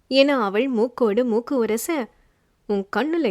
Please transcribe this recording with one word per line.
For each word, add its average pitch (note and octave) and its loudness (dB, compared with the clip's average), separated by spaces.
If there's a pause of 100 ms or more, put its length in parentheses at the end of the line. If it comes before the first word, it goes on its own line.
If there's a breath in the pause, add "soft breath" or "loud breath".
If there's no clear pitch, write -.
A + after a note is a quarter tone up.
(100)
என C4+ 4
அவள் G#3 0
மூக்கோடு A#3+ 0
மூக்கு A#3+ -2
உரச, A3+ -2 (800)
"உன் G3 -2
கண்ணுல D4+ -2